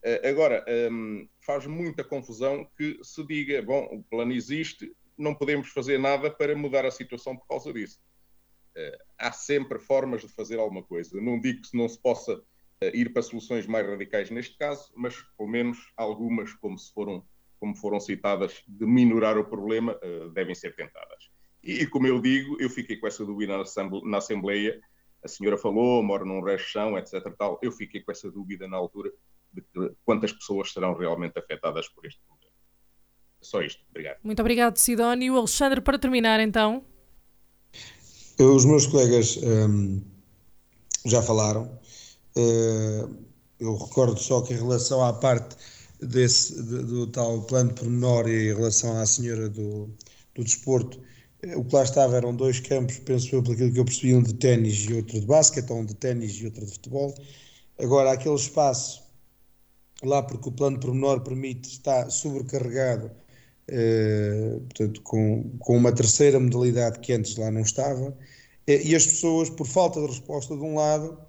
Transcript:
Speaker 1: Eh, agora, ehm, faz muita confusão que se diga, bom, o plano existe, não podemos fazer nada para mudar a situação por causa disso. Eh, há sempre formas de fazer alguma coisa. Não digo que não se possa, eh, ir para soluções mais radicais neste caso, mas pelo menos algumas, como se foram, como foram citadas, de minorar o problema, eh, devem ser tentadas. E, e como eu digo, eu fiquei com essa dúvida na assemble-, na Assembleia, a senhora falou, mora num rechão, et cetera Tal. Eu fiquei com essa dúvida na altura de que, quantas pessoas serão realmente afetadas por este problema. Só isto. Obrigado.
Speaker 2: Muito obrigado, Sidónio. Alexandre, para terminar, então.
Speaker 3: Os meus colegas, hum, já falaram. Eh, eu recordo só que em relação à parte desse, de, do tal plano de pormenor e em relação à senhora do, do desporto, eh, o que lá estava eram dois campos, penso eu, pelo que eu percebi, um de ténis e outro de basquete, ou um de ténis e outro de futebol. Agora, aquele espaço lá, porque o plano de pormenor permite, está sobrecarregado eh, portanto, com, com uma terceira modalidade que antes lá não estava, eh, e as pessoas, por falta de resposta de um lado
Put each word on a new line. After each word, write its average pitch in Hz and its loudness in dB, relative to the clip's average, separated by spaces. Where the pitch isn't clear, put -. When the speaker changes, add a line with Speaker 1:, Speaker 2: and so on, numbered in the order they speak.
Speaker 1:
Eh, 117 -2
agora, 143 2
ehm, 113 -4
faz 139 -6
muita 160 -8
confusão 135 -6
que 151 -8
se - -14
diga, 143 -4
bom, 123 -2
o 104 -14
plano 117 -4
existe, 127 -8
não 147 -4
podemos 143 -2
fazer 135 -2
nada 139 0
para 151 -2
mudar 139 -2
a 131 -2
situação - -12
por 123 -20
causa 135 -8
disso. 110 -10
Eh, 76 -12
há 117 -6
sempre 135 -4
formas 131 -2
de 117 -20
fazer 113 -10
alguma 95 -4
coisa. 87 -10
Não 120 -2
digo 123 -4
que - -8
não 117 0
se 117 -16
possa, 117 -2
eh, 95 -2
ir 120 0
para 120 -2
soluções 113 -8
mais 110 -2
radicais 101 -6
neste 120 -12
caso, - -8
mas 123 -8
pelo 107 -8
menos 120 -4
algumas, 113 -4
como 101 -10
se - -20
foram, 101 -8
como 104 -6
foram 104 -4
citadas, 98 -4
de 101 -8
minorar 113 4
o 107 2
problema, 110 -4
eh, 85 -12
devem 92 -6
ser 87 -14
tentadas. - -20
E, 127 -6
e 135 -2
como 131 2
eu 123 4
digo, 135 0
eu 127 -2
fiquei 117 -8
com 110 -6
essa 104 -8
dúvida 101 -6
na 98 -4
assemble-, 98 -8
na 101 0
Assembleia, 104 -4
a - -16
senhora 101 -2
falou, 117 2
mora 98 0
num 95 -4
rechão, 101 -2
et 92 -6
cetera 95 -10
Tal. 101 -2
Eu 120 -4
fiquei 104 -14
com - -14
essa 98 -14
dúvida 95 -12
na 95 -6
altura 95 -8
de 92 -16
que, - -8
quantas 110 0
pessoas - -8
serão 92 -2
realmente 85 -4
afetadas 85 -8
por - -20
este - -20
problema. - -20
Só 101 -4
isto. - -8
Obrigado. 73 -12
Speaker 2:
Muito 214 -6
obrigado, 240 2
Sidónio. 247 2
Alexandre, 262 2
para 277 2
terminar, 226 4
então. 220 2
Speaker 3:
Os 135 10
meus 143 8
colegas, 123 4
hum, 104 2
já 117 4
falaram. 110 0
Eh, 113 2
eu 113 -2
recordo 120 2
só 123 0
que 123 -4
em 120 -2
relação 123 0
à 120 2
parte 117 0
desse, 123 2
de, 120 -6
do 120 -4
tal 117 -2
plano 127 4
de 113 -4
pormenor 120 2
e 110 2
em 104 0
relação 113 2
à 110 0
senhora 113 -2
do, 107 -6
do 123 -6
desporto, - 0
eh, 180 -10
o 127 -4
que 127 0
lá 135 8
estava 127 4
eram 120 0
dois 127 0
campos, 127 -2
penso 127 -2
eu, 127 4
pelo 120 0
que 120 2
eu 123 6
percebi, 127 4
um 123 8
de 117 0
ténis 110 4
e 117 -2
outro 113 -4
de 104 -4
basquete, 135 4
ou 117 -4
um 110 -4
de 104 -10
ténis 120 -4
e 117 -8
outro 107 -10
de 98 -14
futebol. 139 -6
Agora, 135 4
aquele 135 2
espaço 139 0
lá, 139 2
porque 123 -8
o - -8
plano 135 0
de 127 -6
pormenor 131 0
permite, 131 -8
está 131 0
sobrecarregado 127 -2
eh, 110 2
portanto, 110 -4
com, 110 0
com 120 4
uma 120 8
terceira 131 6
modalidade 123 2
que - -2
antes 110 -2
lá 110 -2
não 110 0
estava, 135 -2
eh, 143 6
e 156 4
as 156 6
pessoas, 165 2
por 151 -6
falta 180 2
de 147 -2
resposta 131 -8
de 139 -8
um 156 -6
lado 151 0